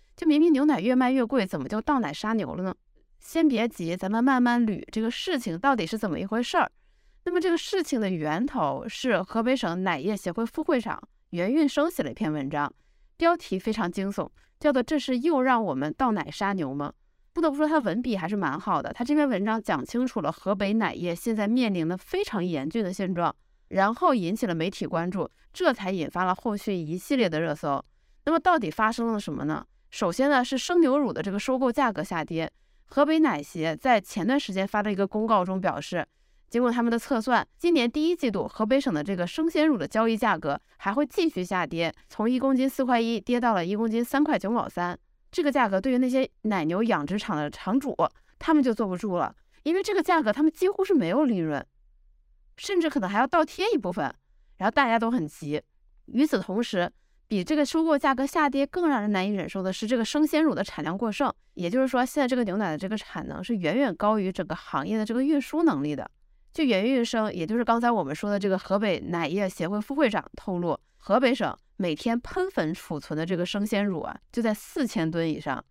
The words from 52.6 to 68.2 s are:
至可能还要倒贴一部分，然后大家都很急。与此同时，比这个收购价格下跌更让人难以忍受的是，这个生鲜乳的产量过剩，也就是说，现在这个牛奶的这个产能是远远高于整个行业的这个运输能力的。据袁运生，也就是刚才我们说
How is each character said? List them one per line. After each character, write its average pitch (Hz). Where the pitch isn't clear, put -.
至 311
可 285
能 190
还 196
要 233
倒 320
贴 370
一 330
部 185
分， 147
然 185
后 220
大 277
家 226
都 226
很 240
急。 147
与 277
此 214
同 196
时， 185
比 190
这 311
个 294
收 320
购 320
价 277
格 262
下 294
跌 277
更 349
让 262
人 208
难 185
以 202
忍 185
受 190
的 190
是， 214
这 240
个 226
生 302
鲜 302
乳 302
的 185
产 -
量 170
过 220
剩， 254
也 175
就 247
是 262
说， 254
现 277
在 269
这 254
个 247
牛 196
奶 208
的 156
这 196
个 208
产 -
能 156
是 233
远 175
远 254
高 214
于 185
整 180
个 156
行 -
业 220
的 214
这 226
个 254
运 285
输 302
能 208
力 147
的。 -
据 311
袁 202
运 247
生， 220
也 165
就 214
是 240
刚 233
才 240
我 220
们 139
说 208